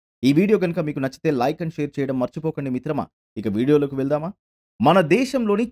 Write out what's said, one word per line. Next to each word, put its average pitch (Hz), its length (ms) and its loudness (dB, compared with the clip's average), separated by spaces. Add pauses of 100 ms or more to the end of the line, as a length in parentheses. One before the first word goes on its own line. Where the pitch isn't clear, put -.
(240)
ఈ 135 80 6
వీడియో 196 260 4
కనుక 170 200 -2
మీకు 151 200 -6
నచ్చితే 135 320 -4
like 143 320 -2
and 160 80 -6
share 147 300 -6
చేయడం 131 180 -4
మర్చిపోకండి 147 520 -4
మిత్రమా. 127 360 -4 (300)
ఇక 107 120 -6
వీడియోలోకి 135 460 2
వెళ్దామా? 147 380 -4 (500)
మన 165 180 6
దేశంలోని 226 720 0